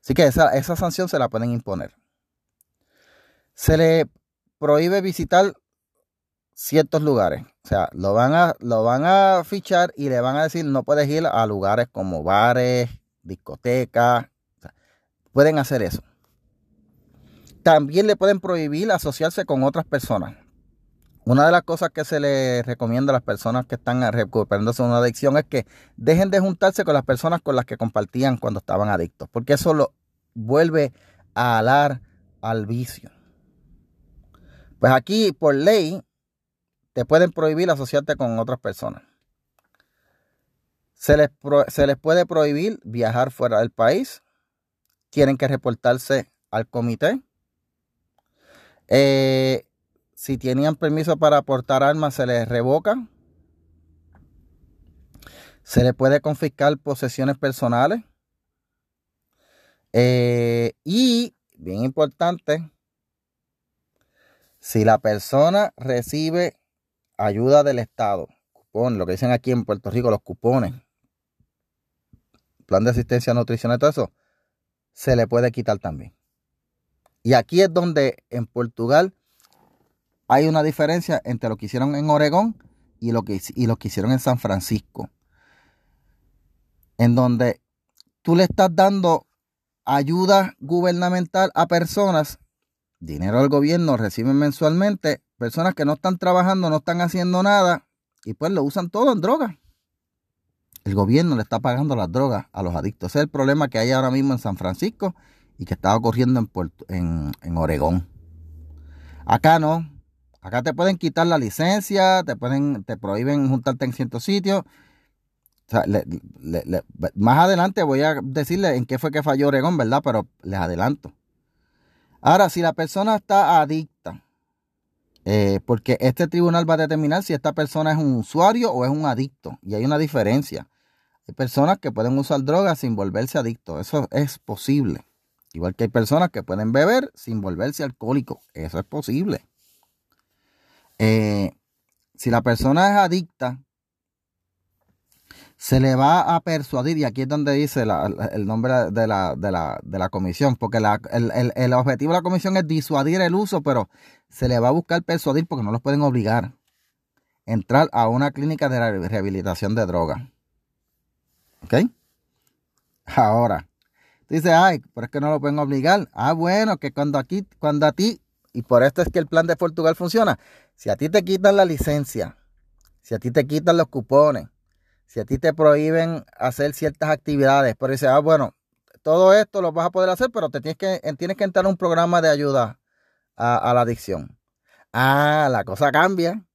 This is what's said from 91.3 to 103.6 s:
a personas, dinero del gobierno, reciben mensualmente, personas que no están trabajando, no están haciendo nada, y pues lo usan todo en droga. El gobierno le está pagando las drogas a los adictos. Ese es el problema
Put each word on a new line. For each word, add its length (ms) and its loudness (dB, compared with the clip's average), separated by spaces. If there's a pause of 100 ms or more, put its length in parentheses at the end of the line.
a 140 2
personas, 720 0 (600)
dinero 420 -2
del 80 2
gobierno, 480 0
reciben 400 -2
mensualmente, 840 -2 (160)
personas 380 -4
que 80 -4
no 100 0
están 240 -4
trabajando, 520 0
no 80 0
están 240 -4
haciendo 420 -2
nada, 420 2 (380)
y 100 -10
pues 180 -4
lo 120 0
usan 260 -4
todo 220 2
en 80 0
droga. 400 -2 (1300)
El 100 -4
gobierno 400 2
le 80 -2
está 160 -4
pagando 380 -2
las 140 -4
drogas 420 -2
a 100 -8
los 120 -4
adictos. 360 -8
Ese 80 0
es 40 2
el 60 -4
problema 380 0